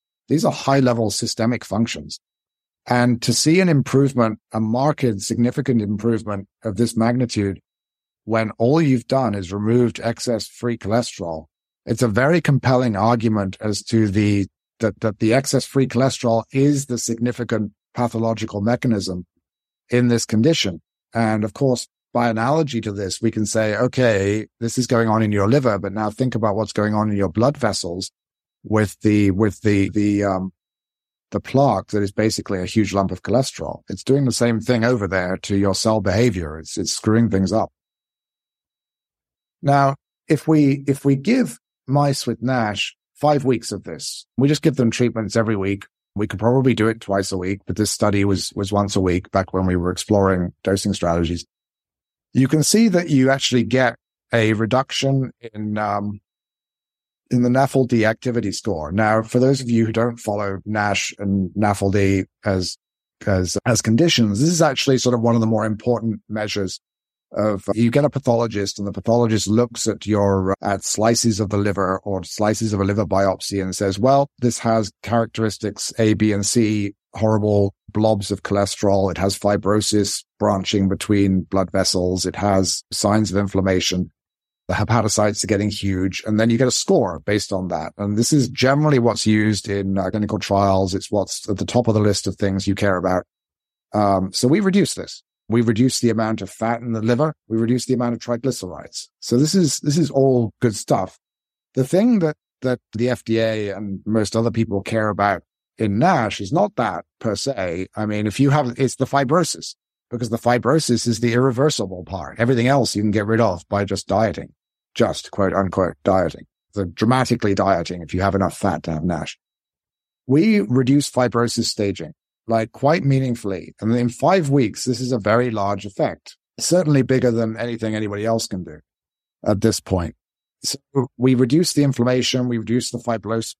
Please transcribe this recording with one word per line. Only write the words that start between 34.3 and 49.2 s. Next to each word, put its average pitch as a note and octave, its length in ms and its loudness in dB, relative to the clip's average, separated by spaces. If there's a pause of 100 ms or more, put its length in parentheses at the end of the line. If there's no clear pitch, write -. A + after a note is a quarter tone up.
same A#2+ 260 0
thing A2+ 240 0
over A2+ 240 0
there F#2 360 -2
to G2+ 120 -2
your G2 180 2
cell A2 280 0
behavior. F#2 580 0
It's, - 180 -12
it's D#2 140 -4
screwing A2+ 380 2
things F#2+ 240 0
up." G#2+ 180 -2 (1900)
Now, C#3 340 2 (320)
if D#3 220 0
we, C#3+ 360 4
if C#3 200 -2
we C#3 100 4
give G3+ 440 0 (280)
mice C#3+ 400 0
with A#2 140 -6
nash A2+ 520 -2 (220)
five D3 300 2
weeks B2 260 0
of G2+ 140 -10
this, - 400 -12 (100)
we C#3 140 4
just D3 120 2
give D3+ 140 2
them A#2 160 2
treatments A2+ 460 -2
every A2 180 2
week. G2 300 -4 (300)
We G#2 100 -2
could G2 140 -8
probably B2 340 2
do G#2+ 140 2
it A2+ 120 -2
twice G2 320 -2
a F#2+ 60 -4
week, F#2 300 -4
but F#2+ 80 -6
this G#2 160 0
study G2+ 340 2
was, F#2+ 300 -2
was G2+ 160 -4
once G2+ 240 0
a G2 60 2
week F#2 280 0